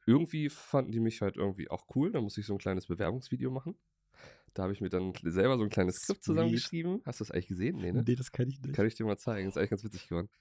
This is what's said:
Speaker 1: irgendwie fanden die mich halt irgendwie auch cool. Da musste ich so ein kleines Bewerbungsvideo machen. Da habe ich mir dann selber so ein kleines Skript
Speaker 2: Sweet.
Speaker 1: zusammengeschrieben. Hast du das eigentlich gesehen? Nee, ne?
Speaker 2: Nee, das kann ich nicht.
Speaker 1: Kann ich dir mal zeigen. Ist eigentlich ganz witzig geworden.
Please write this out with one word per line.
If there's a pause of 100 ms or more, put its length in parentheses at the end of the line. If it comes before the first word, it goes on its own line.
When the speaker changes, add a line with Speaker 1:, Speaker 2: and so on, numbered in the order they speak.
Speaker 1:
irgendwie
fanden
die
mich
halt
irgendwie
auch (100)
cool.
Da
musste
ich
so
ein
kleines
Bewerbungsvideo
machen. (800)
Da
habe
ich
mir
dann (100)
selber
so
ein
kleines
Skript
Speaker 2:
Sweet.
Speaker 1:
zusammengeschrieben.
Hast
du
das
eigentlich
gesehen?
Nee,
ne?
Speaker 2:
Nee,
das
kann
ich
nicht.
Speaker 1:
Kann
ich
dir
mal
zeigen.
Ist
eigentlich
ganz
witzig
geworden. (140)